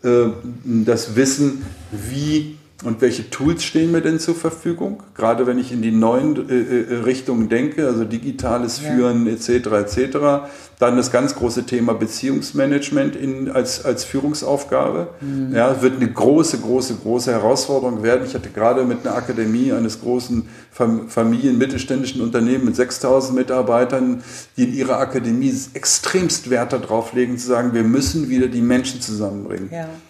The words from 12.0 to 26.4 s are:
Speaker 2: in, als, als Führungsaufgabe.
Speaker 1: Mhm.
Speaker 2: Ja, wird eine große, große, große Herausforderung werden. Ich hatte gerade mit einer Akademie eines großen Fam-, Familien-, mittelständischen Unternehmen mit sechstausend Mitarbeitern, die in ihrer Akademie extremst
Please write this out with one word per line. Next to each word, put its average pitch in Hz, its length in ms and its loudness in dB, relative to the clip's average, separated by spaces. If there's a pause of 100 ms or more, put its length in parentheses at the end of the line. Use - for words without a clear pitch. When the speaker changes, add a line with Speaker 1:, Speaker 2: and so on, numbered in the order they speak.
Speaker 2:
in, 135 340 -4
als, 127 360 -2
als 120 180 -2
Führungsaufgabe. 143 1040 -2 (140)
Speaker 1:
Mhm. 135 340 -4
Speaker 2:
Ja, 123 240 2
wird 127 160 4
eine 120 160 0
große, 147 460 4
große, 123 380 -2
große 123 360 -2
Herausforderung 123 680 0
werden. 120 240 2
Ich - 80 -10
hatte 110 160 -8
gerade 123 340 2
mit 120 220 -2
einer 110 100 -2
Akademie 120 560 0
eines 110 300 -2
großen 120 440 -2 (240)
Fam-, 113 380 0
Familien-, 117 480 2
mittelständischen 131 640 -2
Unternehmen 120 460 2
mit 107 100 0
sechstausend 127 640 2
Mitarbeitern, 127 840 2 (360)
die 127 60 4
in 123 100 -2
ihrer 131 240 0
Akademie 127 560 0 (180)
extremst - 800 0